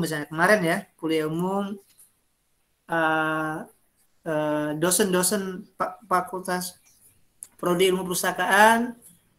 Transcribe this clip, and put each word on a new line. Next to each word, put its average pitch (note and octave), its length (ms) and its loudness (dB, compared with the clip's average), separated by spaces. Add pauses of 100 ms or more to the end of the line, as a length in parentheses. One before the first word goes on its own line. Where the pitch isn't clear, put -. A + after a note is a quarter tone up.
misalnya D3+ 240 -4
kemarin F#3 400 2
ya, E3+ 120 2 (200)
kuliah D#3+ 320 0
umum, G3 480 -2 (1120)
eh, D#3+ 680 0 (680)
eh, D3+ 520 -2
dosen-dosen F#3 840 0 (160)
fa-, - 320 -6
fakultas F#3 720 -4 (800)
prodi F3+ 320 2
ilmu F#3 160 -2
perpustakaan, G3 880 2 (400)